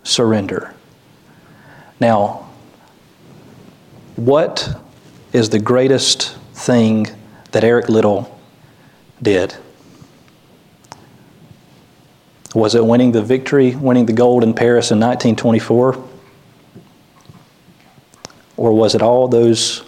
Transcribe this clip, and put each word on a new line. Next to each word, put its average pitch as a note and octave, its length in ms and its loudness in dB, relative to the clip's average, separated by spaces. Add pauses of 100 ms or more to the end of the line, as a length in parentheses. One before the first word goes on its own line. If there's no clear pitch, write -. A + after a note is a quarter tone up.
surrender. G#2+ 720 -4 (1300)
Now, G#2+ 480 -2 (1700)
what C3 600 -2 (540)
is A#2 200 0
the G#2+ 80 0
greatest B2 760 -2 (180)
thing A2 540 0 (440)
that A2 120 0
Eric A#2+ 240 2
Liddell G#2 500 0 (840)
did? G2 340 -2 (3000)
Was A2 180 0
it A#2 100 4
winning A#2+ 280 2
the A2+ 100 0
victory, B2+ 540 0
winning B2 320 0
the A2+ 60 -2
gold B2 300 2
in A2+ 120 0
Paris A#2+ 360 0
in A2 60 2
nineteen A#2 380 0
twenty-four? A#2+ 680 0 (2500)
Or A#2 160 0
was A2 220 2
it G#2 80 -2
all B2 240 2
those A#2 600 0